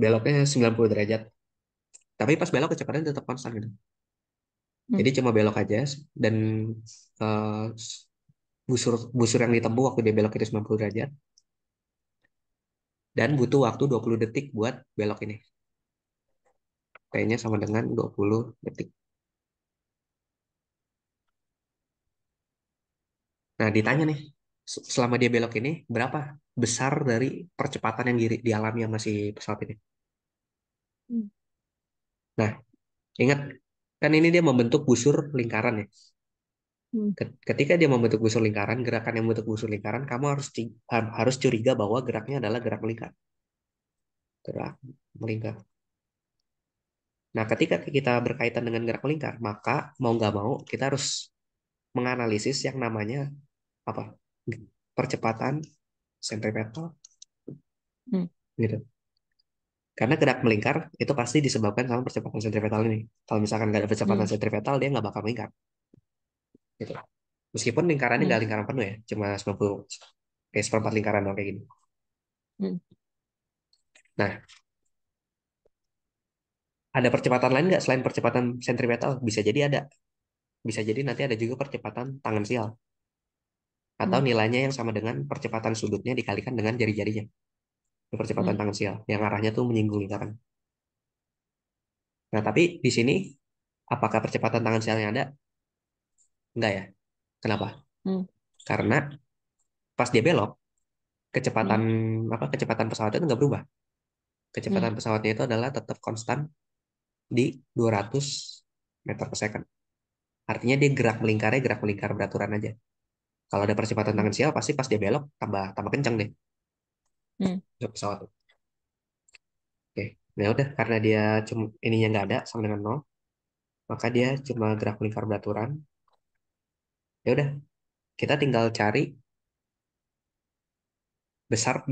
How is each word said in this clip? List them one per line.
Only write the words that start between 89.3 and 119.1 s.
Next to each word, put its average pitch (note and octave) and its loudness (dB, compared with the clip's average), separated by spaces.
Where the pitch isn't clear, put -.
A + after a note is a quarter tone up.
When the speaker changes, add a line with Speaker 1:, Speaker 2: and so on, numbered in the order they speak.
Speaker 1:
tuh B2 0
menyinggung G#2+ 0
lingkaran. G2+ -8
Nah, G#2+ 2
tapi C3 2
di B2 4
sini, A#2+ 2
apakah A2 0
percepatan A2+ 0
tangensialnya A2 0
ada? C#3 -2
Enggak A2+ 0
ya? F#2+ -6
Kenapa? G#2+ 0
Speaker 2:
Hmm. F#3+ -2
Speaker 1:
Karena G#2 2
pas B2 2
dia A2 6
belok, C3+ 4
kecepatan, A2 2
Speaker 2:
Hmm. A2+ 2
Speaker 1:
apa, C#3 -2
kecepatan A2+ 0
pesawat G#2+ 0
itu E3+ 0
nggak A#2+ 0
berubah. A#2+ -2
Kecepatan A2+ 2
Speaker 2:
Hmm. G#2+ -6
Speaker 1:
pesawatnya A2 2
itu C3+ 0
adalah A#2 0
tetap - -6
konstan A2+ -2
di A#2+ 6
dua A#2 4
ratus C#3 -2
meter G#2+ -4
per - -8
second. G#2+ -4
Artinya A#2+ 2
dia C#3+ 6
gerak A2+ 2
melingkarnya, A2 2
gerak A2 0
melingkar G2+ -2
beraturan G2+ -2
aja. G#2+ -4
Kalau G2+ 0
ada G2+ 2
percepatan G#2+ 0
Speaker 2:
Hmm. G#2 2
Speaker 1:
tangensial, G#2+ 2
pasti A#2 -2
pas C3+ -2
dia G#2+ 2
belok C#3 0
tambah, G2 -2
tambah G2+ -2
kenceng B2 4
deh. G#2 -2
Speaker 2:
Hmm. F#3+ -2
Speaker 1:
Untuk A#2 -6
pesawat. G2+ -8